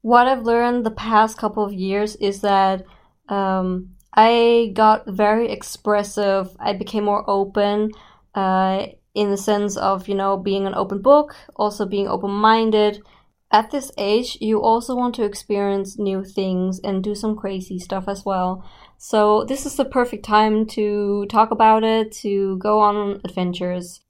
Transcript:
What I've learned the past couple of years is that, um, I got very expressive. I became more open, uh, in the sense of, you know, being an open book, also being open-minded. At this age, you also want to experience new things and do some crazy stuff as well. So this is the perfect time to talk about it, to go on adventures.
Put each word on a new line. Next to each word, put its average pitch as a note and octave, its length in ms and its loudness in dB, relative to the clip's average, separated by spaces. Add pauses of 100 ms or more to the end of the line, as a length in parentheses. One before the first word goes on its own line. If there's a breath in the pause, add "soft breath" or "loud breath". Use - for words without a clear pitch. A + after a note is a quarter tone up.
What A#3+ 260 4
I've C4 160 0
learned A#3+ 420 2
the A3 60 0
past A3 480 2
couple G#3+ 260 -2
of G3+ 80 -6
years G3+ 440 -2
is G3 240 -2
that, F#3+ 440 2 (440 soft breath)
um, F#3 600 -2 (220)
I A#3 640 4
got A3 320 4
very G#3+ 420 2
expressive. G3+ 1080 -2
I - 140 -4
became G#3 320 -4
more G3+ 240 0
open, G3+ 640 0 (420 loud breath)
uh, F#3+ 520 0 (280)
in G#3 160 0
the G3 60 0
sense G3+ 400 -2
of, F#3+ 320 -2
you G3+ 60 -2
know, G3 220 0
being G3 300 -2
an F#3+ 80 -4
open G3 280 -4
book, D4 340 4 (180)
also G#3 320 -4
being G3 220 -4
open-minded. G#3 920 2 (500 soft breath)
At A3 180 2
this C4+ 280 -6
age, G#3+ 420 -2
you G#3+ 220 0
also A#3 340 0
want B3 200 -2
to A#3 80 -2
experience G3+ 760 -4
new F#3+ 260 -4
things F#3 580 -4
and F#3+ 220 -4
do G#3 100 -4
some G#3+ 220 -4
crazy F#3+ 420 -8
stuff F#3+ 300 -8
as G3 160 -8
well. F#3 400 -4 (400 loud breath)
So G#3+ 400 2
this C4+ 220 -6
is C#4 100 -8
the C4+ 80 0
perfect B3 400 -4
time G#3+ 440 2
to G#3 580 -2
talk A3 240 2
about A3 320 4
it, A3 300 0 (100)
to G3 360 -2
go G#3+ 220 2
on G#3 440 0
adventures. F3+ 840 -6